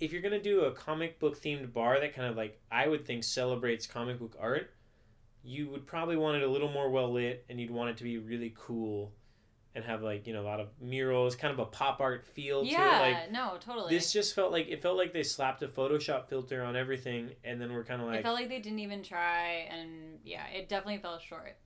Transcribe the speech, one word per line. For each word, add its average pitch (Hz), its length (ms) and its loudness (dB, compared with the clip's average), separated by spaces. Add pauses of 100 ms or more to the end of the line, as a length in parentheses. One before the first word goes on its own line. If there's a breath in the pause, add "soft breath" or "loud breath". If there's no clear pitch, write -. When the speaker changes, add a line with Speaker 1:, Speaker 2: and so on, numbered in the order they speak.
Speaker 1:
if 156 100 0
you're 175 100 -4
gonna 202 200 2
do 202 240 6
a 131 80 4
comic 160 440 -4
book 147 200 2
themed 143 340 -6
bar 120 300 4
that 147 120 0
kind 127 140 -2
of, 117 80 -4
like, 110 240 -4 (100)
I 127 200 4
would 151 160 0
think 120 180 -4
celebrates 123 640 0
comic 123 320 -4
book 117 180 -10
art, 123 360 -2 (680 soft breath)
you 139 280 -6
would 135 180 -10
probably 165 300 0
want 156 180 4
it 139 80 2
a 135 80 6
little 143 180 4
more 139 200 2
well 127 200 4
lit, 123 380 0
and 123 140 -6
you'd 117 100 -4
want 120 200 -2
it 113 80 -6
to 117 40 -10
be 117 140 -2
really 113 400 -6
cool 107 560 -4 (600 soft breath)
and 113 100 -6
have, 113 180 -4
like, 107 240 -4
you 113 60 -6
know, 107 80 -4
a - 20 -4
lot 104 160 -2
of 104 100 -6 (120)
murals, 127 560 2
kind 143 160 -2
of 131 60 -2
a 117 60 0
pop 135 360 0
art 127 260 0
feel 139 360 0
to 240 40 2
it. 277 60 2
Speaker 2:
Yeah, 339 260 8
Speaker 1:
Like, 165 320 4
Speaker 2:
no, 220 300 -4
totally. 185 340 -2
Speaker 1:
this 170 160 2
just 208 240 2
felt 185 160 4
like, 165 160 2
it 156 140 -4
felt 180 160 2
like 175 160 2
they 160 100 2
slapped 135 400 0
a 139 60 -2
Photoshop 139 580 2
filter 131 360 -2
on 123 120 -2
everything, 127 580 -2 (120)
and 120 160 -6
then 120 100 -6
we're 120 140 -2
kinda 123 180 -4
Speaker 2:
It 117 40 -2
Speaker 1:
like 110 160 0
Speaker 2:
felt 233 140 0
like 240 120 -4
they 254 100 -6
didn't 214 200 -6
even 202 240 -6
try, 170 680 0
and 160 540 -10
yeah, 170 220 -10
it 185 200 -8
definitely 202 320 -2
fell 170 180 -8
short. 160 480 -14